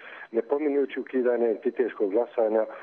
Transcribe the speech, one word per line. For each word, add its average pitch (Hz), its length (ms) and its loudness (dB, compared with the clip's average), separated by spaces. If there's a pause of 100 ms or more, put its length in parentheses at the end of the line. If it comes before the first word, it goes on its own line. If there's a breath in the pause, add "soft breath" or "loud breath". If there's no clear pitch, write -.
(320 loud breath)
ne 117 100 0
pominjući 143 580 0
ukidanje 120 500 2
entitetskog 107 600 0
glasanja 110 540 2 (180 loud breath)